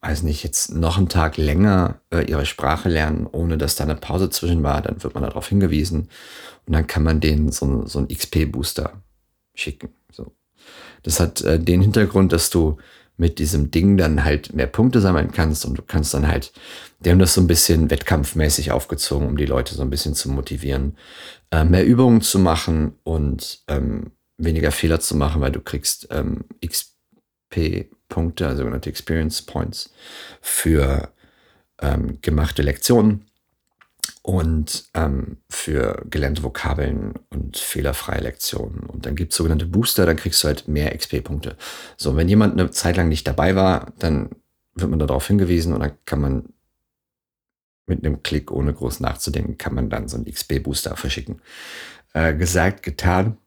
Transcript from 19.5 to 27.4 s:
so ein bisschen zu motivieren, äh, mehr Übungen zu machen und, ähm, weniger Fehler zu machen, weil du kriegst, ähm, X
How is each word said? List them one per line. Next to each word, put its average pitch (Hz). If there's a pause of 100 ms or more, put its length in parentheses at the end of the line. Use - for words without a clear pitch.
so 69
ein 65
bisschen 73
zu -
motivieren, 67 (540)
äh, 80
mehr 87
Übungen 120
zu -
machen 80
und, 73
ähm, - (260)
weniger 80
Fehler 80
zu -
machen, 73
weil 67
du -
kriegst, -
ähm, - (160)
X - (540)